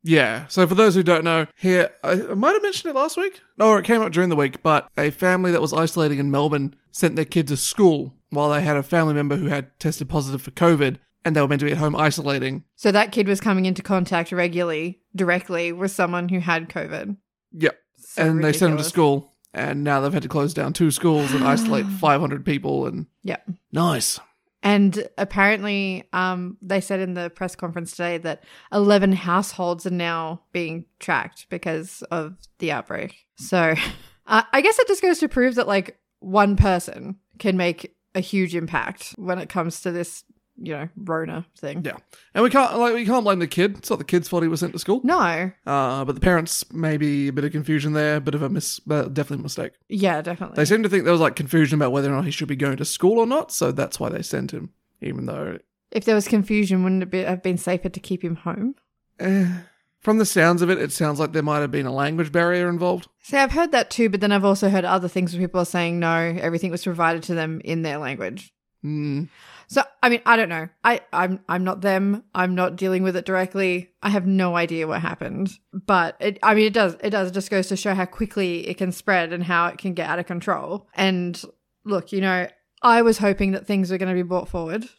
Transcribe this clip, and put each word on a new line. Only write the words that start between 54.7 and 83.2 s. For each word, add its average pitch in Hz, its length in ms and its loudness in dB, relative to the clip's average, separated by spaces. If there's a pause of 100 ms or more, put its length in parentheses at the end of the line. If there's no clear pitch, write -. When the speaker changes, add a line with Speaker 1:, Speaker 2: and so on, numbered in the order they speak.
Speaker 1:
even 131 280 -8
though 143 320 -10 (320)
Speaker 2:
If 214 120 -4
there 220 120 4
was 202 120 2
confusion, 202 560 2
wouldn't 185 200 0
it 180 80 -8
be, 185 80 -2
have 180 240 -2
been 185 140 0
safer 180 300 -4
to 180 140 -8
keep 185 200 -6
him 170 140 -4
home? 202 400 -6 (440)
Speaker 1:
Eh, 190 300 2 (520)
from 214 160 2
the 220 80 4
sounds 175 360 4
of 175 80 2
it, 185 80 2
it 147 140 -4
sounds 151 300 -2
like 156 100 -2
there 160 120 0
might 147 160 0
have 147 120 -2
been 143 140 -2
a 127 80 -4
language 147 400 -2
barrier 175 340 2
involved. 175 400 -2 (160)
Speaker 2:
See, - 140 -2
I've 269 160 4
heard 320 180 2
that 277 200 2
too, 226 180 2
but 190 100 -2
then 202 140 4
I've 196 120 4
also 196 240 4
heard 190 140 2
other 180 240 0
things 180 260 -2
where 175 80 -2
people 180 200 0
are 175 40 2
saying, 170 340 -2
"No, 165 140 2 (280)
everything 170 300 -2
was 170 120 -6
provided 165 400 0
to 180 120 -6
them 160 280 -4
in 165 200 -4
their 147 140 -4
language." 131 560 -8 (280)
Speaker 1:
Hmm. 147 420 -4 (440)
Speaker 2:
So, - 160 -2 (180)
I 254 80 4
mean, 240 160 0
I 233 100 6
don't 220 140 2
know. 165 180 -6 (160)
I, 233 180 2 (120)
I'm, 185 340 -2
I'm 180 160 -2
not 185 180 -4
them. 196 420 0 (100)
I'm 180 220 0
not 180 200 0
dealing 185 280 0
with 185 120 0
it 180 100 -4
directly. 185 640 -2 (100)
I 202 80 -2
have 202 160 0
no 185 300 2
idea 165 320 -2
what 151 140 -4
happened. 180 500 -6 (220)
But, 185 460 0
it, 202 220 -4
I 214 140 6
mean, 214 100 6
it 214 80 0
does. 196 300 2
It 202 80 -2
does. 196 180 0
It 180 60 -10
just 190 160 -4
goes 185 160 0
to 196 80 -2
show 190 180 -2
how 185 120 -2
quickly 185 640 -4
it 180 120 -8
can 185 120 -2
spread 175 400 0
and 175 120 -4
how 170 240 2
it 175 100 -6
can 190 160 -6
get 165 160 -4
out 160 80 -2
of 175 80 -6
control. 175 720 -6
And 180 440 -2 (460)
look, 196 260 -4
you 196 100 -2
know, 185 260 0 (340)
I 233 220 6
was 226 160 4
hoping 196 320 2